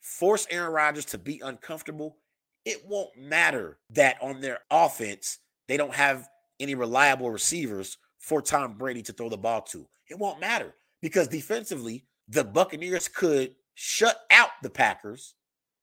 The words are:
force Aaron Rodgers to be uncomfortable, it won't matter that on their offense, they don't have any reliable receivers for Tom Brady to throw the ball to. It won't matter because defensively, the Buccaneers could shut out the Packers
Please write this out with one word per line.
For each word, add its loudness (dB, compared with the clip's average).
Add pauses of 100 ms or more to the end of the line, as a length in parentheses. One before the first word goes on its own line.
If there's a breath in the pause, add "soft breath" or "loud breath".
force 0
Aaron -4
Rodgers 0
to -10
be -10
uncomfortable, -12 (460)
it -10
won't -6
matter -2 (120)
that 6
on -8
their -6 (100)
offense, 0 (280)
they -2
don't -2
have 2 (320)
any -4
reliable 2
receivers -4 (200)
for -2
Tom 0
Brady -6
to -12
throw -10
the -6
ball -2
to. -16 (200)
It -16
won't -4
matter -4 (260)
because 2
defensively, -8 (240)
the 2
Buccaneers -2
could 0 (200)
shut 2 (100)
out 10 (120)
the -10
Packers -2 (480)